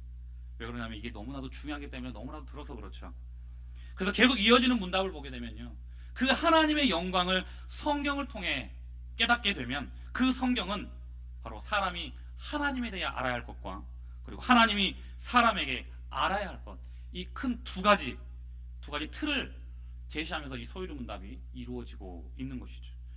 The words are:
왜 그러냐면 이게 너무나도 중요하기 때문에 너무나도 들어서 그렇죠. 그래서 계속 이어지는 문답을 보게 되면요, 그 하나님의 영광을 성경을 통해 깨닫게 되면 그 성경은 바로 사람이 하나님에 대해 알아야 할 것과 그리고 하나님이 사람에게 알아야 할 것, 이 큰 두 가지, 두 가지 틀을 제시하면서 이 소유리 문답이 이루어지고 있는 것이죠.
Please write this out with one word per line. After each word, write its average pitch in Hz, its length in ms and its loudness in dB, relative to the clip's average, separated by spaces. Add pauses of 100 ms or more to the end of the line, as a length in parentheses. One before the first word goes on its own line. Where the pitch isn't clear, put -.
(580)
왜 117 80 -6
그러냐면 117 300 -6
이게 113 140 -8
너무나도 127 400 -8
중요하기 143 400 -8
때문에 127 220 -8
너무나도 139 340 -10
들어서 143 280 -10
그렇죠. 98 380 -10 (800)
그래서 190 180 0
계속 247 260 6
이어지는 240 400 8
문답을 190 340 0
보게 139 180 -8
되면요, 120 440 -8 (400)
그 254 120 2
하나님의 302 640 8
영광을 180 540 4 (240)
성경을 285 600 2
통해 156 460 -2 (420)
깨닫게 233 380 4
되면 131 380 -2 (200)
그 254 200 6
성경은 208 580 0 (520)
바로 110 180 -8
사람이 180 540 0 (220)
하나님에 277 540 0
대해 180 140 -2
알아야 127 300 2
할 117 100 -2
것과 101 400 -8 (400)
그리고 - 180 -10
하나님이 214 540 8 (220)
사람에게 180 720 4 (200)
알아야 180 380 0
할 127 160 -10
것, 98 140 -10 (340)
이 180 200 -6
큰 - 320 -2
두 - 180 -4
가지, 170 360 6 (640)
두 - 100 -12
가지 147 200 -4
틀을 277 440 -2 (540)
제시하면서 151 480 -4
이 117 100 -6
소유리 180 280 -8
문답이 104 440 -8 (140)
이루어지고 117 840 -10
있는 131 220 -6
것이죠. - 340 -10 (240)